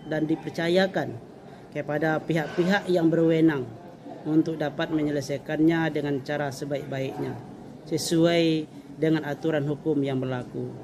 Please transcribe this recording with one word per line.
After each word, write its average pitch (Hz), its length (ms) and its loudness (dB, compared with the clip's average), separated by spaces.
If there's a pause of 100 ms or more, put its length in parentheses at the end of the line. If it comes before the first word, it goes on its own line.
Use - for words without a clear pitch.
(100)
dan 156 160 0
dipercayakan 165 880 0 (560)
kepada 151 480 0
pihak-pihak 175 720 0
yang 175 160 4
berwenang 160 560 4 (640)
untuk 156 320 2
dapat 151 320 -2
menyelesaikannya 151 1040 0
dengan 143 320 -2
cara 147 240 -2
sebaik-baiknya 135 880 -6 (480)
sesuai 165 800 4 (320)
dengan 160 240 2
aturan 147 480 -2
hukum 151 320 -2
yang 135 160 0
berlaku. 127 480 -4 (180)